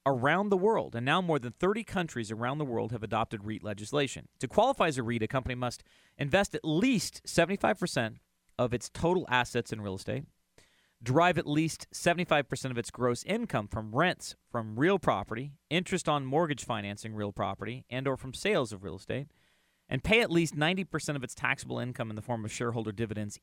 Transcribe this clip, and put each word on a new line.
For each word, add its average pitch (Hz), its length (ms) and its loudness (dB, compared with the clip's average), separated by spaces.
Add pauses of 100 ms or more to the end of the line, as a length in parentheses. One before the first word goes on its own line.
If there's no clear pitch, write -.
around 139 420 4
the 196 100 4
world, 180 380 0
and 117 100 -4
now 160 160 4
more 160 180 2
than 117 120 -8
thirty 208 320 0
countries 123 480 -4
around 120 260 -4
the 151 80 -2
world 113 280 -2
have 107 100 -6
adopted 110 400 -2
reit 107 220 -6
legislation. 107 640 -2 (100)
To 135 80 -4
qualify 220 400 4
as 143 100 0
a 127 60 0
reit, 113 180 -2
a 107 60 0
company 127 280 -2
must 123 280 -6 (340)
invest 143 380 2
at - 80 -6
least 196 600 2
seventy-five 190 520 4
percent 117 420 -2 (380)
of 120 160 2
its 120 160 -4
total 170 400 0
assets 123 440 2
in 107 80 -4
real 98 140 -4
estate, 110 280 -6 (800)
derive 156 340 6
at 160 80 0
least 151 460 0
seventy-five 165 560 2
percent 131 240 -4
of 120 60 -6
its - 140 -4
gross 123 340 0
income 175 420 -2
from 110 260 -6
rents 160 440 0 (120)
from 110 300 -4
real 185 200 4
property, 117 520 -2 (180)
interest 180 380 -2
on 147 180 2
mortgage 147 380 0
financing 104 500 -6
real 104 200 -4
property, 104 560 -4
and 131 180 -4
or 135 80 0
from 131 180 -10
sales 151 380 0
of 98 140 -10
real 85 100 -8
estate, 113 320 -6 (640)
and 127 120 -2
pay 220 180 6
at 202 100 2
least 170 240 4
ninety 170 280 2
percent 151 340 -4
of 123 60 -8
its 127 120 -8
taxable 123 440 -2
income 120 300 -4
in 107 60 -8
the 107 60 -8
form 113 240 -4
of 107 60 -6
shareholder 117 400 -2
dividends 104 520 -4